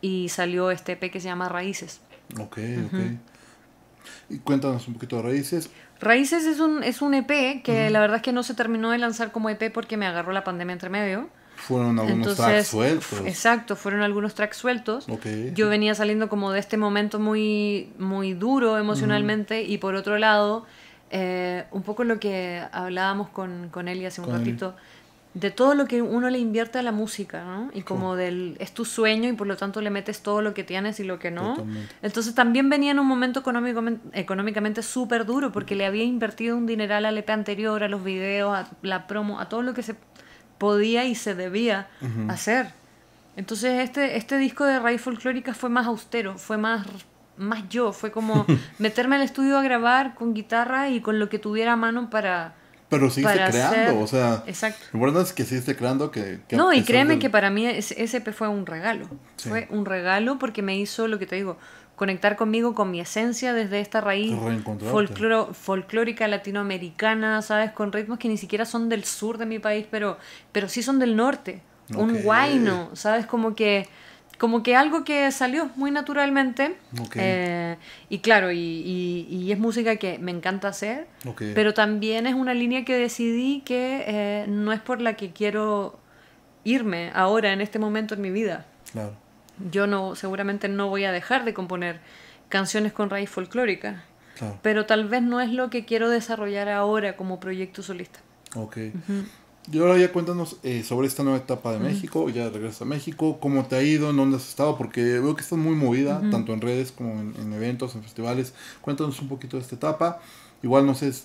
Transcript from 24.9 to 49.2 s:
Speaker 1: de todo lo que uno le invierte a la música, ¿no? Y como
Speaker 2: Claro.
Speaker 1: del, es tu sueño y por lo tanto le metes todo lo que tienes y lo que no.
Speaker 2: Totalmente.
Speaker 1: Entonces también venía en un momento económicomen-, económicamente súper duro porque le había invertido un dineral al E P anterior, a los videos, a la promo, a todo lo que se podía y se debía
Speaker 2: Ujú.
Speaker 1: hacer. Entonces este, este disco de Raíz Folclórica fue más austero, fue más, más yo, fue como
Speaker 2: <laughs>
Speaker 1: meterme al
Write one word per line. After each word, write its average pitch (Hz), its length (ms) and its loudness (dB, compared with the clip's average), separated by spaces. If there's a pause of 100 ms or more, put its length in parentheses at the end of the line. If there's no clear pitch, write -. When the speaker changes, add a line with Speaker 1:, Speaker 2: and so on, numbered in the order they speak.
Speaker 1:
de 190 180 -2
todo 262 220 6
lo 277 140 4
que 240 160 2
uno 240 260 2
le 254 80 0
invierte 226 420 0
a 247 40 -2
la 240 80 -2
música, 208 520 -4
¿no? 190 300 -8
Y 196 80 -6
como 190 320 -2
Speaker 2:
Claro. - 40 -2
Speaker 1:
del, 180 420 -2
es - 120 -8
tu 233 140 -6
sueño 220 420 2
y 247 60 0
por 208 140 -4
lo 196 100 -2
tanto 196 240 -4
le 208 80 -2
metes 202 320 -6
todo 208 220 0
lo 208 100 -2
que 202 100 -6
tienes 196 360 -4
y 208 60 -6
lo 185 120 -6
que 170 140 -6
no. 208 240 -4
Speaker 2:
Totalmente. 107 480 -8
Speaker 1:
Entonces 226 320 -2
también 247 340 6
venía 285 220 4
en 277 80 4
un 277 80 4
momento 254 340 2
económicomen-, 233 580 -2 (140)
económicamente 208 680 -2
súper 233 420 -2
duro 254 260 0
porque 202 240 -4
le 196 120 0
había 208 160 0
invertido 233 520 0
un 240 120 0
dineral 214 380 0
al 214 120 0
E 208 60 -4
P 220 100 -2
anterior, 214 500 -2
a 208 40 0
los 196 160 -4
videos, 196 520 -2
a 185 120 -4 (160)
la 185 240 -4
promo, 208 320 -4
a 190 100 -8
todo 233 140 -2
lo 254 100 -4
que 247 100 -6
se 220 120 -8 (600)
podía 208 480 4
y 254 80 0
se 208 220 -4
debía 196 520 0 (140)
Speaker 2:
Ujú. 113 300 -2
Speaker 1:
hacer. 233 400 0 (640)
Entonces 226 480 -2
este, 254 340 0
este 269 220 0
disco 269 260 2
de 269 140 4
Raíz 233 200 2
Folclórica 254 540 -4
fue 247 160 -4
más 240 160 2
austero, 214 540 -4
fue 214 180 -4
más, 214 300 0 (500)
más 202 320 -4
yo, 233 240 0
fue - 180 -6
como 220 360 2
Speaker 2:
<laughs> - 320 2
Speaker 1:
meterme 247 380 2
al 277 40 4